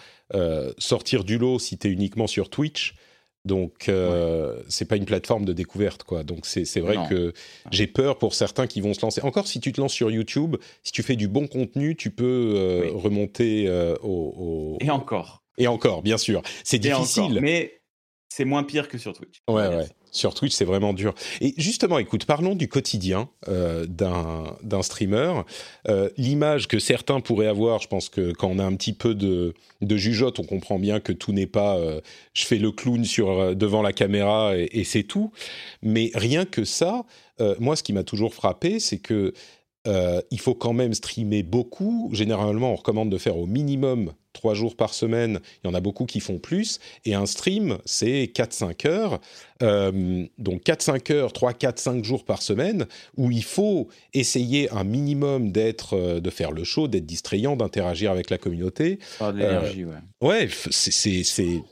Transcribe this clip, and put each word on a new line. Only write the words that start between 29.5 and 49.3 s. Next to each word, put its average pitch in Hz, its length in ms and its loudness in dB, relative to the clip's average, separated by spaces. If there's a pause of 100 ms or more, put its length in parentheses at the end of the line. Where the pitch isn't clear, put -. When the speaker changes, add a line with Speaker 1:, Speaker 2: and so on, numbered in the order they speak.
Speaker 1:
de 104 160 0
jugeote, 110 420 0
on 87 60 -4
comprend 98 340 -4
bien 101 220 0
que - 120 -4
tout - 200 -4
n'est 98 160 2
pas, 101 300 2
euh, 78 220 -2 (320)
je - 140 -2
fais 113 120 4
le 104 120 4
clown 120 340 0
sur, 104 240 2
euh, 92 260 2
devant 104 280 2
la 101 100 2
caméra 101 640 4
et, 87 140 2
et 107 140 -2
c'est - 180 0
tout. 214 300 -2 (500)
Mais 113 320 2
rien 120 300 2
que 123 200 -2
ça, 202 400 0 (360)
euh, 101 180 4
moi, 127 160 2
ce 156 80 -4
qui - 100 -4
m'a 95 120 0
toujours 107 300 -2
frappé, 165 440 0
c'est 104 200 -2
que 101 340 0 (540)
euh, 90 340 2 (100)
il 110 100 -4
faut 127 140 2
quand 117 180 -2
même 120 220 2
streamer 107 480 -2
beaucoup. 123 720 -2
Généralement, 107 600 2
on 95 40 -2
recommande 110 340 0
de 95 80 0
faire 92 180 0
au 85 100 -2
minimum 131 680 0 (180)
trois 110 220 0
jours 113 220 -2
par - 180 0
semaine. 113 460 0 (220)
Il 98 60 -4
y - 20 -2
en 87 40 0
a 90 60 0
beaucoup 98 260 -2
qui - 140 -4
font 92 180 -4
plus. 208 420 -2 (240)
Et 107 100 0
un 101 120 2
stream, 185 580 0
c'est 123 500 0
quatre, 117 180 0
cinq 87 320 -4
heures. 165 360 0 (420)